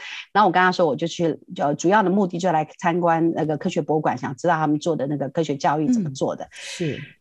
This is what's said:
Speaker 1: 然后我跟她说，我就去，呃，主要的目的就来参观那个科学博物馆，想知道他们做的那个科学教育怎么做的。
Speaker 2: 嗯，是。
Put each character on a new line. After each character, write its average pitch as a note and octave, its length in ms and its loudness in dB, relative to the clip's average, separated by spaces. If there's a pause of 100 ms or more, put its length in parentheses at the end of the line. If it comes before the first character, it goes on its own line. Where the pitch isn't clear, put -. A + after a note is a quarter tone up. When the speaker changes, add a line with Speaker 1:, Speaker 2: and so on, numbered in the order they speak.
(320)
Speaker 1:
然 G#3 120 4
后 G#3 40 6
我 E3 60 4
跟 F3+ 80 4
她 F#3 100 6
说， F3+ 140 2
我 C#3 100 2
就 E3 120 -2
去， E3 280 -2 (220)
呃， D3 160 0
主 D#3 160 0
要 G#3 140 4
的 F#3 80 2
目 G3 160 2
的 F3 100 -8
就 F3 140 0
来 D#3 260 0
参 F3 240 0
观 E3 340 2
那 D#3+ 80 -2
个 D3+ 140 0
科 F#3+ 100 -6
学 E3+ 140 -2
博 D3+ 160 0
物 - 20 0
馆， A#2+ 160 -2
想 B2 200 -8
知 - 120 -4
道 F3 100 4
他 D#3 100 0
们 D3+ 100 2
做 D#3 180 -2
的 C3 120 -2
那 D3 100 -2
个 C3+ 120 -4
科 E3+ 120 -2
学 D3 160 -2
教 D3+ 220 0
育 D#3 120 2
怎 A#3+ 80 2
么 F3 120 -2
做 C3 240 -4
的。 - 80 -12
Speaker 2:
嗯， - 80 -14
是。 - 500 -8 (200)